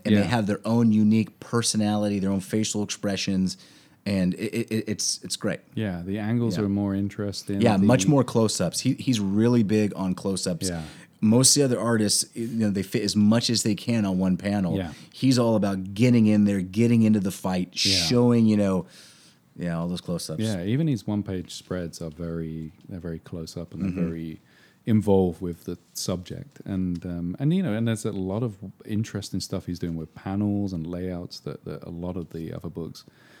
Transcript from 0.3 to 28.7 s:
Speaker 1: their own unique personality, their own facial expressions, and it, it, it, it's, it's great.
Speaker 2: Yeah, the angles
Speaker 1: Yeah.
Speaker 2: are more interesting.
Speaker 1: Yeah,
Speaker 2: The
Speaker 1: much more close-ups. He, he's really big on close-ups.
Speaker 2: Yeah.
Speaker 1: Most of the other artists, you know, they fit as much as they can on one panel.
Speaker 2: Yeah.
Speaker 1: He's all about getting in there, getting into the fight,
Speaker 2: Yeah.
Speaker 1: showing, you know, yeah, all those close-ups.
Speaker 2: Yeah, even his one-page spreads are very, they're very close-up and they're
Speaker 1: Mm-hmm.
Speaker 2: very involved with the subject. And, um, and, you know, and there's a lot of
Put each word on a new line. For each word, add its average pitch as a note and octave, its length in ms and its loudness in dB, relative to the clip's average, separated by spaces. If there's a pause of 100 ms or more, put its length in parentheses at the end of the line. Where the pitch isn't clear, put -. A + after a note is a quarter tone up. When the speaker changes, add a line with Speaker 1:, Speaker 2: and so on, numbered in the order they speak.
Speaker 1:
their G2+ 180 -2
own A#2 260 4
unique G#2+ 480 4
personality, G#2 800 0
their F#2+ 100 0
own G2 120 0
facial G#2+ 420 -2
expressions, F#2+ 760 -2 (480)
and F#2 280 0
it, G#2 200 -6
it, A2+ 180 -4
it, A2 180 -2
it's, - 340 -4
it's - 140 -8
great. F#2+ 240 -4 (140)
Speaker 2:
Yeah, G2 300 -4
the G2 140 -4
angles A#2 380 0
Speaker 1:
Yeah. G#2+ 80 0
Speaker 2:
are G2 40 0
more G2+ 240 0
interesting. G2+ 680 -4
Speaker 1:
Yeah, A2+ 160 6
Speaker 2:
The G2 80 4
Speaker 1:
much B2 200 6
more C#3 200 6
close-ups. G2+ 560 0
He, C3 140 0
he's A#2+ 260 0
really A2 420 4
big G#2 320 2
on F#2+ 180 -2
close-ups. F#2 560 -4
Speaker 2:
Yeah. E2 120 -6 (400)
Speaker 1:
Most A#2+ 340 6
of D3 60 4
the - 40 6
other A#2+ 140 0
artists, G#2+ 460 2 (100)
you A#2 120 -6
know, A2+ 220 0
they G2 140 0
fit A#2 180 -2
as G2+ 140 -2
much G#2+ 340 4
as A2 140 0
they G#2+ 120 2
can A2+ 300 0
on F#2+ 140 0
one F#2 160 2
panel. F#2+ 400 -2
Speaker 2:
Yeah. F#2+ 160 -4 (220)
Speaker 1:
He's B2+ 260 2
all A2+ 160 4
about G2 380 -2
getting A#2 340 6
in G#2 160 6
there, G2+ 160 2
getting A2+ 440 2
into G#2+ 180 4
the F#2+ 100 -2
fight, F#2 380 -4 (160)
Speaker 2:
Yeah. G2 100 2
Speaker 1:
showing, A#2+ 500 4
you G#2+ 120 4
know, F#2+ 300 0 (680)
yeah, E2+ 240 -4
all E2+ 80 -4
those F2 140 -6
close-ups. E2 420 -6
Speaker 2:
Yeah, G2+ 220 -2
even C3+ 220 0
his B2 200 -2
one-page G2 460 -4
spreads F2 480 -8
are E2 80 -8
very, D#2+ 640 -8 (160)
they're F#2+ 100 -12
very E2 200 -8
close-up E2+ 540 -12
and - 100 -8
they're F#2+ 80 -2
Speaker 1:
Mm-hmm. F2+ 180 -2
Speaker 2:
very E2 320 -10 (440)
involved F#2+ 540 4
with F2 240 -8
the F2 140 -10 (160)
subject. F2 720 -8
And, F#2 400 -4
um, F2 340 -6
and, D3+ 140 0
you F#3+ 100 0
know, B2 100 -2
and A2+ 140 -2
there's A2+ 160 -2
a A2+ 80 -4
lot G2 320 -4
of G#2 140 -6 (260)